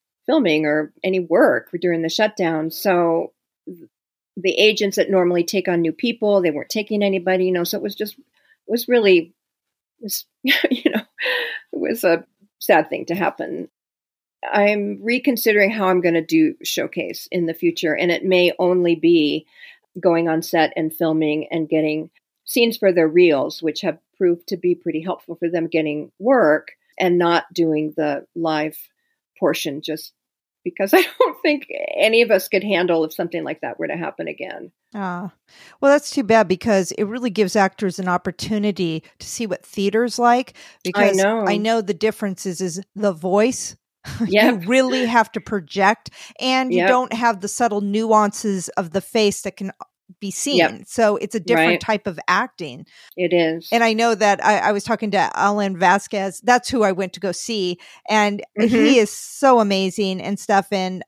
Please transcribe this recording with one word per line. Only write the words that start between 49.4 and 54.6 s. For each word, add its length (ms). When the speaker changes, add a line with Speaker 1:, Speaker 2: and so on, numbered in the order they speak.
Speaker 2:
that 160
can 140
be 100
seen. 260
Speaker 1:
Yep. 300
Speaker 2:
So 300
it's 180
a 40
different 300
Speaker 1:
Right. 120
Speaker 2:
type 260
of 100
acting. 580
Speaker 1:
It 160
is. 380
Speaker 2:
And 120
I 100
know 220
that 280
I, 160
I 120